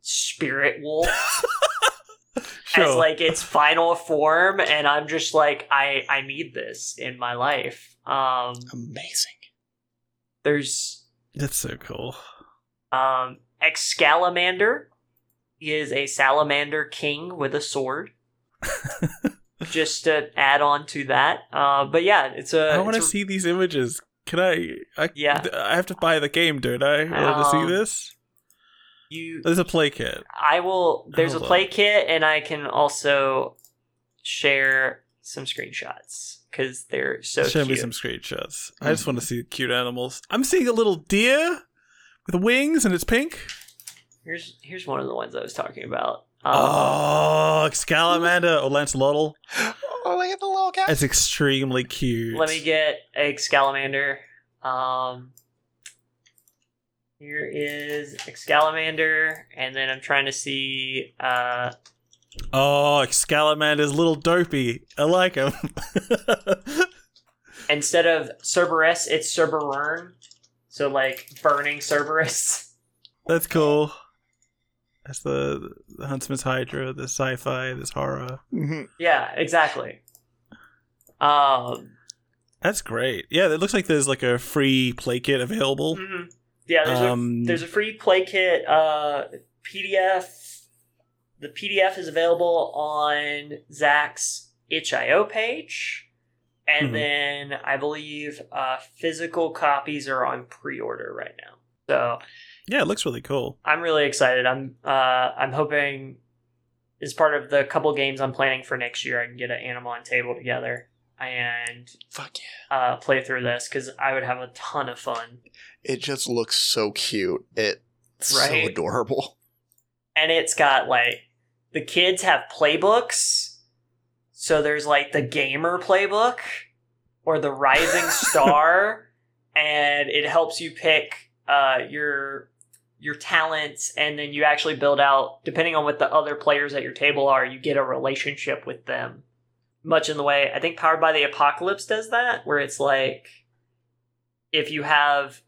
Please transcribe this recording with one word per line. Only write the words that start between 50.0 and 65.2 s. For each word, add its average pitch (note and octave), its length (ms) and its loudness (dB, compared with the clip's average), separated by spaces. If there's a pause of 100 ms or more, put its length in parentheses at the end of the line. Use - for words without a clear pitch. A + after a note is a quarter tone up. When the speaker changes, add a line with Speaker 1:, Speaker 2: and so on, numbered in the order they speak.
Speaker 3:
Oh, F4+ 120 0
look F4+ 80 0
at F#4+ 120 -4
the G4 80 -10
little F#4+ 240 0
cat. F#4 200 0
Speaker 2:
It's - 120 0
extremely C3+ 800 0
cute. A#2 540 -4
Speaker 1:
Let D#3 140 0
me D#3+ 100 -4
get D#3 380 0 (200)
Excalamander. C#3 1000 0 (440)
Um, B2+ 720 -4 (1900)
here D3 320 -8
is D3 680 -6
Excalamander, D#3 1300 0 (120)
and C3 180 -6
then C3+ 140 -2
I'm C3 140 -6
trying C#3 240 2
to C3+ 60 -4
see, C3+ 840 -6
uh, B2 540 -2 (800)
Speaker 2:
Oh, C#3+ 500 4
Excalamander's D3+ 880 2
a - 20 -2
little E3 200 4
dopey. D3 720 0 (140)
I C#3+ 60 4
like F3+ 320 4